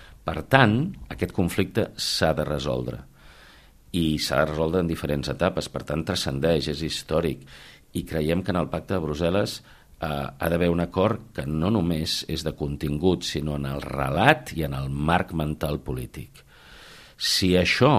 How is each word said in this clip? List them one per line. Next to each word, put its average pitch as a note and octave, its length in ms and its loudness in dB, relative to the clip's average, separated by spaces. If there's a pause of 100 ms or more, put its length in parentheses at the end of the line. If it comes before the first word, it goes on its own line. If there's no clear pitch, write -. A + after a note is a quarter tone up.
(240)
Per - 160 -6 (100)
tant, A#2+ 280 6 (340)
aquest - 240 -4
conflicte - 540 0 (100)
s'ha - 340 2
de D#2 140 -2
resoldre. B1+ 560 -2 (880)
I D#2+ 240 2
s'ha C#2 240 0
de D#2 80 2
resoldre D#2+ 320 0
en E2+ 80 0
diferents D2 400 -2
etapes, D#2+ 400 -2
per D#2 160 -8
tant, D2+ 220 -2
transcendeix, D#2 640 0
és C#2+ 100 -6
històric. D#2 600 -2 (500)
I F2 160 -4
creiem D#2+ 320 0
que F2+ 120 -2
en F2+ 80 0
el C#2 120 -4
pacte E2+ 220 -4
de F2+ 80 -2
Brussel·les, E2+ 580 0
eh, - 460 -12
ha D2 420 -4
d'haver E2+ 240 2
un E2+ 80 0
acord F#2 540 0
que C2 100 -6
no D#2 280 0
només E2 540 0
és D#2 180 -4
de D2+ 120 -4
contingut, D2+ 680 0
sinó D2 320 -4
en C#2 100 -4
el C#2+ 160 -6
relat D2+ 720 0
i D#2 80 -2
en C#2 120 -4
el C#2 120 -4
marc D#2 480 0
mental D2+ 480 -4
polític. - 580 -10 (760)
Si - 420 2
això, A#2+ 400 6